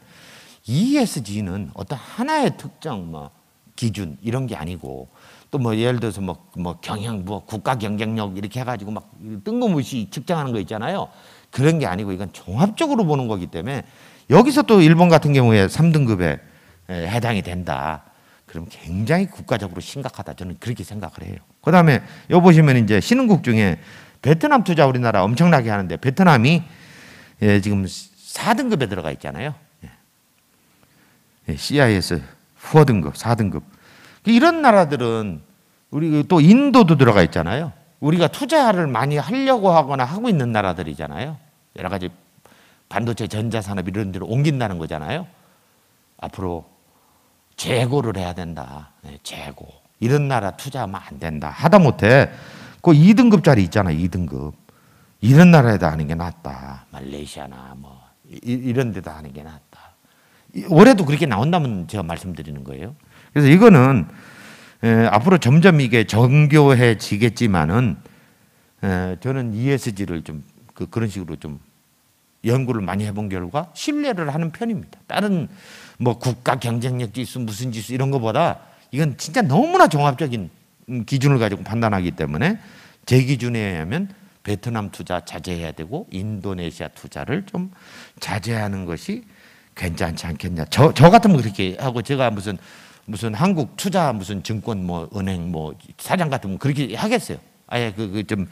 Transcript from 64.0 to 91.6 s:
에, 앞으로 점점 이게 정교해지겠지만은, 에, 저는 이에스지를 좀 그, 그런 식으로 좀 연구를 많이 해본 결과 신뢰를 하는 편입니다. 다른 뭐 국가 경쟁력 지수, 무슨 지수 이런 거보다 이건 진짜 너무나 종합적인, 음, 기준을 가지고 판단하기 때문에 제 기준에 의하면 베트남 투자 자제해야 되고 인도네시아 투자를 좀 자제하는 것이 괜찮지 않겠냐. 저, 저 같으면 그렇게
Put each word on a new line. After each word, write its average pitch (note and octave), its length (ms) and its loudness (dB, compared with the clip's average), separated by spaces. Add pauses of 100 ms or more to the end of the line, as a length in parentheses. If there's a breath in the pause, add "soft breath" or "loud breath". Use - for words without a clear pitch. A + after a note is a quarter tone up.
에, A2+ 220 4
앞으로 A#2 320 4
점점 D#3+ 420 6
이게 A#2 240 2
정교해지겠지만은, A#2+ 1900 2 (880 soft breath)
에, F#2 360 -4
저는 B2+ 340 -6
이에스지를 G#2+ 680 -4
좀 D2+ 220 -14 (280)
그, - 140 -10
그런 A2+ 220 -6
식으로 F2+ 280 -10
좀 D2 220 -14 (840)
연구를 A#2+ 360 -2
많이 G2 240 -4
해본 G#2 240 -8
결과 F#2 460 -8
신뢰를 B3 580 -6
하는 D#3+ 200 -6
편입니다. G#3+ 560 -10
다른 F#3+ 400 -4 (500 loud breath)
뭐 A#2+ 200 0
국가 - 380 -2
경쟁력 A#2+ 560 -6
지수, B2+ 280 -10
무슨 A#2 320 -8
지수 A2 200 -10
이런 C3 180 -2
거보다 A#2+ 500 -2 (300 soft breath)
이건 C#3+ 280 -4
진짜 F3+ 240 -4
너무나 D4 460 4
종합적인, B2+ 600 -2 (380)
음, B2 160 -6
기준을 C3+ 340 0
가지고 G2+ 260 -2
판단하기 G2 480 -2
때문에 E2+ 460 -4 (460 loud breath)
제 B2+ 180 2
기준에 A#2+ 360 -4
의하면 G2+ 500 -6 (340 loud breath)
베트남 G#2 480 -6
투자 F2 300 -8
자제해야 E2+ 520 -10
되고 G#2 380 -12
인도네시아 F#2 800 -10
투자를 A#2+ 560 -10
좀 F#3 260 -10 (500 loud breath)
자제하는 G#2 640 -6
것이 G3 380 -10 (500 soft breath)
괜찮지 E2 520 -8
않겠냐. E2+ 440 -8
저, C3 240 4
저 D#3+ 160 8
같으면 G#3 260 6
그렇게 G2+ 420 -4